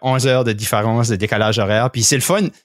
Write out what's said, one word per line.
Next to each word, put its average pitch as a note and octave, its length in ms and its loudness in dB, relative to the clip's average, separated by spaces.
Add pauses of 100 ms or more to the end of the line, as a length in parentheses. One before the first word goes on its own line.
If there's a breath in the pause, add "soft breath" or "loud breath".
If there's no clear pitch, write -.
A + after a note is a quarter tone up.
onze C3 260 0
heures B2+ 160 2
de A#2 80 0
différence A2 560 0
de A2+ 80 0
décalage G#2+ 440 0
horaire. A2 300 2
Puis A2+ 140 -4
c'est C#3+ 140 2
le B2+ 40 -2
fun. G3 200 0 (240 soft breath)